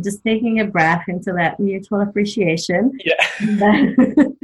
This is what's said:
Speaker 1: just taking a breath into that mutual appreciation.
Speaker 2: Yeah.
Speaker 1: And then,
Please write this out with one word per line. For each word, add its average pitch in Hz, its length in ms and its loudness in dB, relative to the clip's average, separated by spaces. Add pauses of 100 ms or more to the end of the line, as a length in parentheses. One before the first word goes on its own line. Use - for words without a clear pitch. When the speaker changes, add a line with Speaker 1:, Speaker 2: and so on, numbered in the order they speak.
Speaker 1:
just 202 220 -6
taking 220 380 0
a 202 40 0
breath 170 440 0
into 180 240 -6
that 170 260 -2
mutual 196 400 -2
appreciation. 202 1040 0
Speaker 2:
Yeah. 160 120 0 (260)
Speaker 1:
And 208 180 0
then, 247 840 4